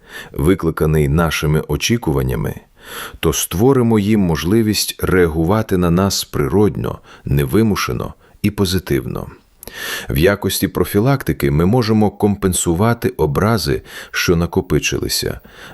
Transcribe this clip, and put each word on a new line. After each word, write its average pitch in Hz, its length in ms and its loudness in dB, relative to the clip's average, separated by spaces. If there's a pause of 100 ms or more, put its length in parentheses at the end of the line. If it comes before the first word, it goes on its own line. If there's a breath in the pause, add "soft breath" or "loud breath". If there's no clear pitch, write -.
(320 loud breath)
викликаний 78 760 2
нашими 78 600 0
очікуваннями, 69 880 -2 (680 loud breath)
то - 120 2
створимо 117 680 2
їм 104 220 2
можливість 95 760 0
реагувати 90 760 2
на 90 140 2
нас 95 340 0
природно, 71 760 0 (260 loud breath)
невимушено 69 920 0 (280 soft breath)
і 104 80 0
позитивно. 87 760 -2 (840 loud breath)
В - 100 -2
якості 98 500 2
профілактики 101 840 0
ми 78 160 2
можемо 107 440 2
компенсувати 101 1000 0
образи, 80 760 0 (280 loud breath)
що - 260 0
накопичилися, - 1040 -2 (340 loud breath)